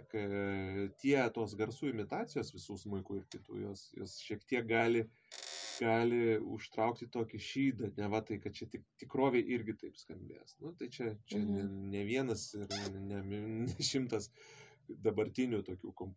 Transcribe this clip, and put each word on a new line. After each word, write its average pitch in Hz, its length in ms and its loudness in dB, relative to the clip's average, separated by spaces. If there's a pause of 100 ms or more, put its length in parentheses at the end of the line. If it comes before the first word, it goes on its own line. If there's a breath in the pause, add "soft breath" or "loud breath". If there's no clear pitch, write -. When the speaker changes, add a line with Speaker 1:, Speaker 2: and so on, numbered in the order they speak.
Speaker 1:
ka-, 104 200 -2 (720)
tie 139 340 6
tos 107 260 -2
garsų 117 380 0
imitacijos 123 580 -2
visų 101 260 -10
smuikų 98 440 -4
ir - 80 -16
kitų, 104 320 -10
jos, 101 300 -8
jos 98 280 -10
šiek - 240 -8
tiek 120 240 0
gali, 113 380 6 (680 loud breath)
gali 117 460 6 (260)
užtraukti 113 640 0
tokį 113 320 -2
šydą, 120 540 0
neva 104 260 2
tai, 107 180 -4
kad 107 140 -6
čia 110 160 -8
tik, - 160 -10 (120)
tikrovė 131 460 4
irgi 107 380 0
taip - 160 -12
skambės. - 640 -16
Nu, 165 160 -10
tai 120 160 -8
čia, 113 300 -4
čia 104 180 -4
ne, 101 240 0
Speaker 2:
Mhm. 98 240 -4
Speaker 1:
ne 101 160 -2
vienas 117 480 0
ir 104 160 -6
ne, 98 560 -4
ne, 101 180 -4 (200)
ne 131 180 -2
šimtas 120 480 0 (540 loud breath)
dabartinių 110 800 2
tokių 92 320 -8
kom-, 95 240 -8